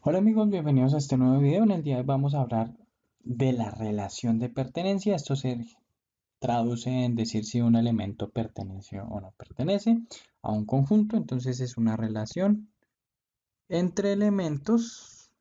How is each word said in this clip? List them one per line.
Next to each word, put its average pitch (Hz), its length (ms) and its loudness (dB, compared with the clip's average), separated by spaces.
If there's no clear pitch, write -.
Hola 156 140 0
amigos, 214 320 4
bienvenidos 147 460 4
a - 20 2
este 139 220 0
nuevo 127 220 4
video. 151 220 4
En 214 100 4
el 170 100 -2
día 143 140 -2
de 123 40 0
hoy 127 60 -2
vamos 139 280 0
a 143 60 0
hablar 113 340 -2
de 127 300 0
la 110 180 -2
relación 107 680 -2
de 113 100 -2
pertenencia. 190 680 -2
Esto 139 220 -2
se 123 300 -4
traduce 117 500 -2
en 127 280 0
decir 110 280 -2
si 120 160 -2
un 117 160 6
elemento 104 540 -2
pertenece 98 680 -8
o 101 220 -10
no 95 160 -18
pertenece 202 640 0
a - 120 -4
un 107 120 -2
conjunto. 208 540 2
Entonces 127 420 -4
es 123 160 -6
una 113 220 0
relación 139 720 -2
entre 180 460 0
elementos. 202 1160 -2